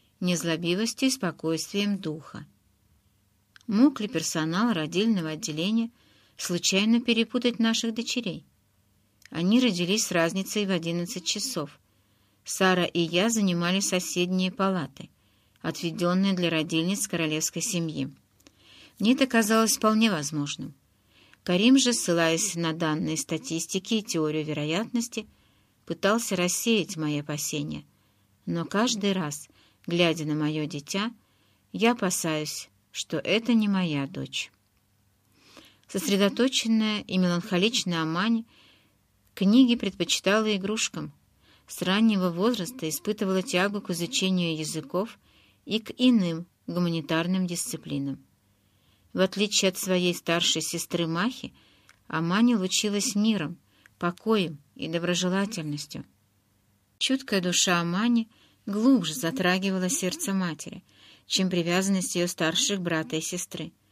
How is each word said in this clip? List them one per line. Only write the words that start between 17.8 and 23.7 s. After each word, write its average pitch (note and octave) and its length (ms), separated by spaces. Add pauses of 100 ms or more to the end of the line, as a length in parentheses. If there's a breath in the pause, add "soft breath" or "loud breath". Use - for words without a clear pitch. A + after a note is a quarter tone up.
Мне A3 160
это C#4 120
казалось A3+ 520
вполне A3 320
возможным. D3 640 (680 soft breath)
Карим A3 360
же, A#3+ 160
ссылаясь E3 600
на E3 200
данные D#3+ 420
статистики E3 760